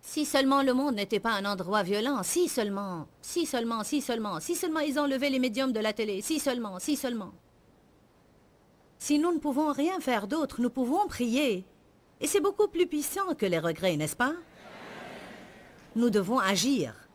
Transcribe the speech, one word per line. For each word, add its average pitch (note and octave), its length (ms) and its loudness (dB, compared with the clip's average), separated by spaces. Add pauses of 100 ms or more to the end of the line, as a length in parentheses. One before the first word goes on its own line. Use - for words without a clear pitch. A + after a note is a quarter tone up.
Si - 240 -4
seulement C4+ 360 4
le C4 120 4
monde C4 220 2
n'était G3+ 260 0
pas A3+ 100 0
un G3 140 0
endroit G3+ 360 0
violent, G#3 420 0
si F4 260 2
seulement, G3 580 -4 (140)
si E4+ 240 -2
seulement, A3+ 400 -2
si C#4+ 160 0
seulement, A3 400 -2
si E4+ 120 -4
seulement D#4+ 280 -2
ils D4 180 0
enlevaient C#4+ 300 0
les C4 100 2
médiums B3+ 320 0
de G#3+ 80 0
la G#3+ 140 0
télé, G#3 280 -2
si D#4 180 -2
seulement, A#3 400 -2
si D4 180 0
seulement. » A3+ 340 -4 (1700)
Si D4 180 2
nous E4 140 4
ne D#4+ 80 0
pouvons D4 320 2
rien D#4 300 0
faire G#3+ 260 0
d'autre, C#4+ 320 -2
nous A#3+ 100 2
pouvons C4 380 0
prier. A#3+ 580 0 (560)
Et - 60 -2
c'est G4+ 120 4
beaucoup G4+ 300 2
plus E4+ 180 2
puissant D4+ 500 -2
que G#3+ 80 0
les F3 140 2
regrets, E3 380 0
n'est-ce D3+ 180 -2
pas ? C4 180 0 (1600)
Nous A#3+ 120 4
devons G#3 300 2
agir. F#3+ 540 2 (220)